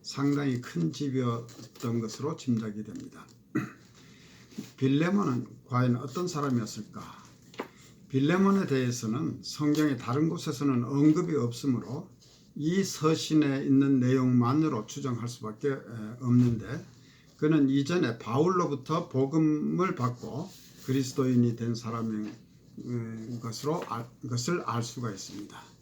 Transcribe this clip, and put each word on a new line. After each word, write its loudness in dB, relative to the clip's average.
상당히 0
큰 -2
집이었던 -4
것으로 -6
짐작이 -2
됩니다. -12
<clears throat> -10
빌레몬은 2
과연 2
어떤 -6
사람이었을까? -6
빌레몬에 4
대해서는 -2
성경의 0
다른 0
곳에서는 0
언급이 4
없으므로 -2
이 0
서신에 2
있는 6
내용만으로 4
추정할 -6
수밖에, -6
에, 0
없는데 4
그는 4
이전에 0
바울로부터 0
복음을 2
받고 -4
그리스도인이 2
된 -4
사람인, -6
음, -8
것으로 -4
알, -6
것을 -2
알 -2
수가 -6
있습니다. -14